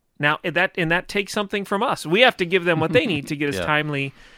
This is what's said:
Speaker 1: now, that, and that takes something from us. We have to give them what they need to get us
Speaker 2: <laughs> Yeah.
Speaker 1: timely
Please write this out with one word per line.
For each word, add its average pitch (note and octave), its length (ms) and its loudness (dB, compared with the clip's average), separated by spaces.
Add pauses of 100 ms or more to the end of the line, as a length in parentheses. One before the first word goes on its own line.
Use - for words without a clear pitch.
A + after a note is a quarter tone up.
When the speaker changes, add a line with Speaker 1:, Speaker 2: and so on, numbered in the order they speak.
(200)
Speaker 1:
now, D3 240 0
that, F3 340 -2
and E3 140 0
that F3+ 160 0
takes G3+ 240 -4
something G3+ 340 -4
from G3+ 160 -2
us. A#3 240 -2
We F3+ 160 4
have B3 160 6
to F#3 80 -2
give E3+ 200 0
them E3 140 2
what D#3+ 140 0
they D4+ 120 4
need D3+ 220 -4
to D3+ 80 -4
get C#3+ 140 -2
us A#2 60 -4
Speaker 2:
<laughs> F#2+ 40 -2
Yeah. F2 60 -2
Speaker 1:
timely D3+ 480 -2 (240)